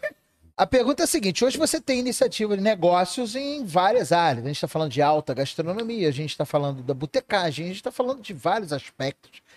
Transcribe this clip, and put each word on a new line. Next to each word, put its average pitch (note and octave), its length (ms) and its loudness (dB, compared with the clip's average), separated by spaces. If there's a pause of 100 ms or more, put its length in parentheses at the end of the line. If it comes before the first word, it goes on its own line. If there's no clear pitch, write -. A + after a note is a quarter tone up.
(560)
A C#4 100 2
pergunta C4 360 2
é - 20 2
a - 20 0
seguinte, G#3 380 0
hoje B3+ 120 2
você D#4 240 0
tem B3+ 180 0
iniciativa A3 580 0
de G3 60 -2
negócios G#3 720 2
em C#4 300 -6
várias F#3 480 4
áreas. D#3 320 2
A C3+ 40 -4
gente D3 120 -6
tá D3+ 80 -4
falando D#3+ 240 -2
de C3+ 80 0
alta D3 340 2
gastronomia, F3+ 760 -2
a C#3+ 40 0
gente C#3+ 240 -6
tá D#3 80 -2
falando C#3 380 -2
da C3 100 -2
botecagem, D#3 720 -2
a F3+ 40 -8
gente F#3+ 140 -10
tá B3+ 80 -6
falando B3+ 300 -4
de G#3 140 -14
vários F3+ 380 -2
aspectos - 680 -10 (160)